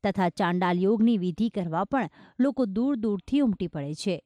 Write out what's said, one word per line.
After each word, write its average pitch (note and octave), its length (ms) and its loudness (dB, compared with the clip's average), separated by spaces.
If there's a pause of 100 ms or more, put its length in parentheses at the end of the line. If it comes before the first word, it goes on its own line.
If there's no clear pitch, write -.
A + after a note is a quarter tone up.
તથા F#3 280 2
ચાંડાલ F3+ 480 0
યોગની A3 380 4
વિધિ F3+ 320 -2
કરવા F3 360 -4
પણ B3 240 -2 (300)
લોકો C4 280 2
દૂર A#3 280 0
દૂરથી A3 460 0
ઉમટી G3 260 0
પડે D3 280 -6
છે F#3 200 -2 (100)